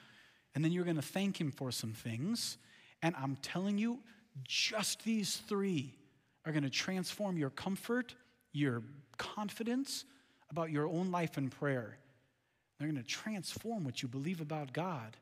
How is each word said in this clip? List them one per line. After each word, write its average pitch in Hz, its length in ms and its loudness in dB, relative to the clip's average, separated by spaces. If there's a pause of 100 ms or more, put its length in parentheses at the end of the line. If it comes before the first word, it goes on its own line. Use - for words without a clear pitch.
(540)
And 143 100 2
then 165 80 6
you're 180 140 4
gonna 165 160 2
thank 196 380 0
him 147 120 0
for 127 200 -4
some 113 220 -4
things. 127 640 -2 (440)
And 170 140 2
I'm 135 220 -2
telling 202 400 0
you, 233 240 0 (420)
just - 600 0
these 220 340 2
three 190 560 2 (520)
are 160 60 -2
gonna 147 180 4
transform 185 680 0
your 139 120 2
comfort, 233 640 -2 (380)
your 131 300 2 (340)
confidence 233 880 -2 (440)
about 160 220 0
your 147 160 4
own 175 240 2
life 170 260 2
in 135 120 2
prayer. 123 480 0 (800)
They're 147 100 -2
gonna 143 160 0
transform 214 800 -4
what 127 180 -2
you 131 60 0
believe 147 340 -2
about 151 300 -4
God. 147 500 -2